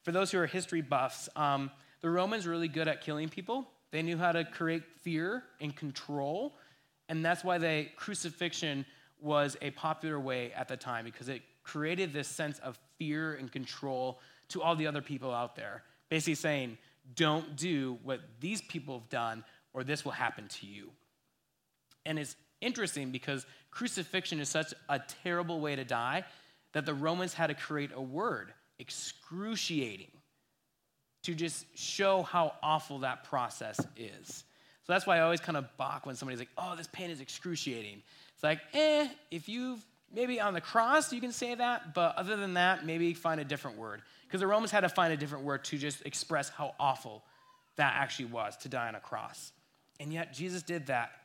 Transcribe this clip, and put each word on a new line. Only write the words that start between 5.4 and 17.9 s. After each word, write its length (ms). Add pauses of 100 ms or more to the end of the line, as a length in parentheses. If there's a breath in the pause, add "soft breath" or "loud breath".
and 160
control. 840 (520 soft breath)
And 140
that's 200
why 140
the 400
crucifixion 880 (340 loud breath)
was 420
a 100
popular 460
way 360
at 160
the 80
time, 260
because 240
it 160 (200)
created 500
this 160
sense 300
of 200 (180)
fear 380
and 160
control 720 (260 loud breath)
to 160
all 120
the 120
other 140
people 320
out 240
there. 260 (240 soft breath)
Basically 260
saying, 440 (360 soft breath)
"Don't 440
do 440